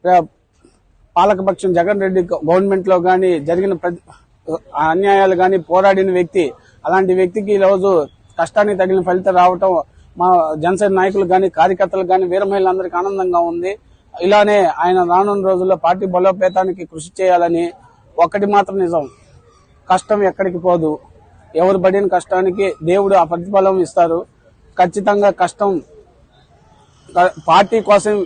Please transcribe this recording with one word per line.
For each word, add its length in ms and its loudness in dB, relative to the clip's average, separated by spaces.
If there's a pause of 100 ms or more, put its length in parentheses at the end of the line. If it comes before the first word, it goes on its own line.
ప్ర-, 240 2 (880)
పాలకపక్షం 580 0
జగన్ 280 0
రెడ్డి 200 0
గ-, 220 -6
గవర్నమెంట్లో 560 0
గానీ 320 0 (140)
జరిగిన 280 -2
ప్రతి, 260 -6 (880)
అన్యాయాలు 480 2
గానీ 220 0 (120)
పోరాడిన 420 2
వ్యక్తి. 340 0 (400)
అలాంటి 280 0
వ్యక్తికి 400 -2
ఈరోజు 360 2 (480)
కష్టానికి 420 -2
తగిన 220 0
ఫలితం 340 -2
రావటం 380 2 (440)
మా 100 0 (320)
జనసేన 340 0
నాయకులకు 400 0
గానీ, 160 2
కార్యకర్తలకు 600 0
గానీ, 160 2
వీర 160 -2
మహిళలందరికీ 540 -2
ఆనందంగా 420 -2 (100)
ఉంది. 220 -6 (420)
ఇలానే 440 2 (200)
ఆయన 220 0 (100)
రానున్న 380 0
రోజుల్లో 380 0
పార్టీ 200 0
బలోపేతానికి 800 -2
కృషి 240 -16 (100)
చేయాలని. 460 2 (520)
ఒకటి 380 0
మాత్రం 240 0
నిజం, 260 -2 (840)
కష్టం 360 0
ఎక్కడికి 420 -2
పోదు. 260 0 (640)
ఎవరు 320 2
పడిన 220 2
కష్టానికి 600 -2 (160)
దేవుడు 320 2
ఆ 80 4
ప్రతిఫలం 640 0
ఇస్తారు. 340 0 (580)
ఖచ్చితంగా 520 0 (120)
కష్టం 300 -2 (1800)
పార్టీ 320 2 (100)
కోసం 260 2 (100)